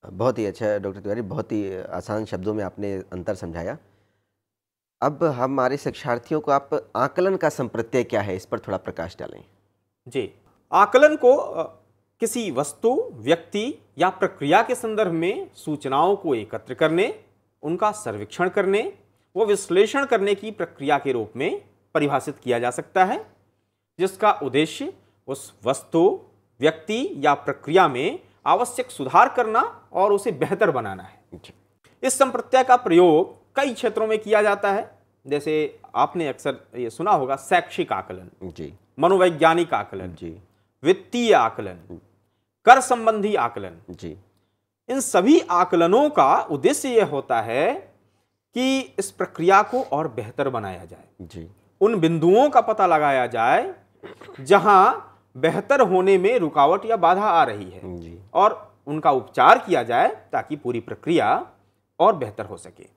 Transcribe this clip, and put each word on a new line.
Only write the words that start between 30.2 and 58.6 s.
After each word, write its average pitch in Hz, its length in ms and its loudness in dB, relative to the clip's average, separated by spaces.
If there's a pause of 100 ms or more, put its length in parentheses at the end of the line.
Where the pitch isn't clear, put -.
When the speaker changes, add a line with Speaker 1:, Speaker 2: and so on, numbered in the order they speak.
Speaker 2:
बेहतर 175 380 0
बनाना 104 320 -6
है। - 160 -20 (160)
Speaker 1:
जी। - 180 -20 (500)
Speaker 2:
इस 254 160 -2
संप्रत्यय 254 460 2
का 247 120 6
प्रयोग 175 600 4 (200)
कई 277 180 -2
क्षेत्रों 220 320 -4
में 220 120 -2
किया 214 240 2
जाता 202 300 0
है, - 260 -6 (280)
जैसे 147 540 -4 (140)
आपने 151 340 -2
अक्सर 131 280 -6 (180)
ये 120 160 -6
सुना 175 200 -6
होगा 139 260 0
शैक्षिक - 560 -4
आकलन, 92 380 -10 (120)
Speaker 1:
जी। 82 320 -14 (240)
Speaker 2:
मनोवैज्ञानिक 170 760 2
आकलन, 95 400 -8
Speaker 1:
जी। 82 240 -14 (440)
Speaker 2:
वित्तीय 202 500 0
आकलन, 110 420 0
Speaker 1:
जी। 85 240 -20 (680)
Speaker 2:
कर 254 160 10
संबंधी 220 540 -2
आकलन। 101 420 -6 (140)
Speaker 1:
जी। 87 260 -14 (720)
Speaker 2:
इन 262 120 -2
सभी 269 400 4
आकलनों 180 680 2
का 165 320 4
उद्देश्य 170 460 -2
यह 226 160 4
होता 131 360 -4
है 151 540 -4 (600)
कि 262 420 -2
इस 196 120 -6
प्रक्रिया 190 520 2
को 247 200 -4
और 151 260 -4
बेहतर 120 400 -6
बनाया 98 360 -8
जाए। 85 200 -20 (180)
Speaker 1:
जी। 82 260 -16 (320)
Speaker 2:
उन 214 200 2
बिंदुओं 165 500 4
का 262 100 4
पता 214 260 0
लगाया 143 400 2
जाए 135 480 0 (680)
जहां 196 580 6 (380)
बेहतर 170 440 0
होने 190 380 4
में 214 200 2
रुकावट 160 460 2
या 226 120 0
बाधा 180 260 2
आ 170 220 4
रही 104 260 -8
है 90 260 -14
Speaker 1:
जी। 85 220 -16 (160)
Speaker 2:
और 208 400 0 (120)